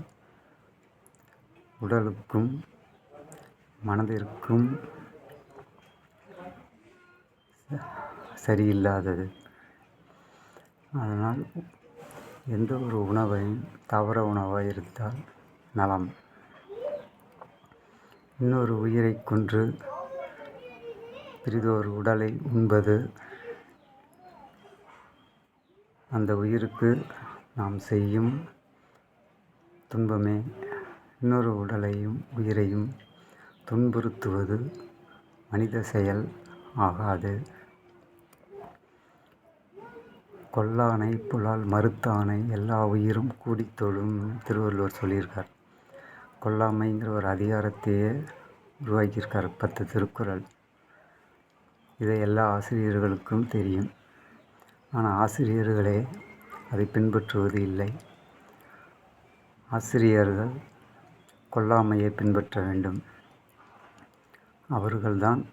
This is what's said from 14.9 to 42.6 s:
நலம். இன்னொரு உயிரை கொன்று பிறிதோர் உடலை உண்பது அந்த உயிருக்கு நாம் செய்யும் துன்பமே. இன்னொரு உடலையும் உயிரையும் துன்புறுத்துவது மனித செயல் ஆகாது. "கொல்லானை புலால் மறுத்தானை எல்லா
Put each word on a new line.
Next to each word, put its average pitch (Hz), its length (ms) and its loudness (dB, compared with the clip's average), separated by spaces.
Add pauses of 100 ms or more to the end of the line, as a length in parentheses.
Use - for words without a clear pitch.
நலம். 98 400 0 (2250)
இன்னொரு 123 400 2
உயிரை 113 440 2
கொன்று 107 540 2 (1700)
பிறிதோர் 110 400 0
உடலை 107 580 0
உண்பது 107 680 4 (3000)
அந்த 107 260 2
உயிருக்கு 110 680 2 (500)
நாம் 98 240 -4
செய்யும் 110 640 0 (1400)
துன்பமே. 107 540 0 (800)
இன்னொரு 120 360 2
உடலையும் 104 680 -2 (100)
உயிரையும் 107 600 0 (720)
துன்புறுத்துவது 110 1080 0 (720)
மனித 110 300 0
செயல் 101 480 0 (460)
ஆகாது. 101 640 0 (3000)
"கொல்லானை 113 640 0
புலால் 110 480 -2
மறுத்தானை 104 840 2
எல்லா 110 380 0